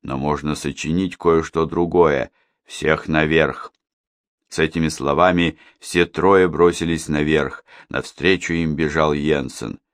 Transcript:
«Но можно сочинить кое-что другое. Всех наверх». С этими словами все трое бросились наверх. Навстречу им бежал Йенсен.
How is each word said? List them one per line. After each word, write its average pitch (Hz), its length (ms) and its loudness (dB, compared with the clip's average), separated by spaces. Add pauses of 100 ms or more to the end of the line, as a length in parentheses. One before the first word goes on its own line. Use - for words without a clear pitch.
«Но 65 140 -8
можно 73 380 -2
сочинить 80 600 -4
кое-что 82 480 0
другое. 80 640 2 (320)
Всех - 460 -4
наверх». 78 640 0 (800)
С - 40 -4
этими 80 280 0
словами 82 720 0 (220)
все 87 240 0
трое 92 420 4
бросились 82 600 0
наверх. 76 560 0 (240)
Навстречу 85 640 -2
им 80 240 -2
бежал 78 340 0
Йенсен. 71 680 -4 (120)